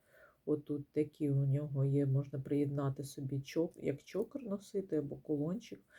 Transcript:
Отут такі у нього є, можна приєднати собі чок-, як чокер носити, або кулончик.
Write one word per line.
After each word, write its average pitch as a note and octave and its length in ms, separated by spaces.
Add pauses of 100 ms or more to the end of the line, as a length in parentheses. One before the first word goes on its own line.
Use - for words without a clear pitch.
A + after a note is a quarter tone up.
(460)
Отут D3 420
такі D3+ 420
у C#3 160
нього C#3 380
є, C#3 220
можна C3+ 340
приєднати C#3+ 640
собі C3+ 360
чок-, E3+ 440
як C#3+ 180
чокер A#3 400
носити, G3 540
або C#3+ 200
кулончик. D#3 640 (180)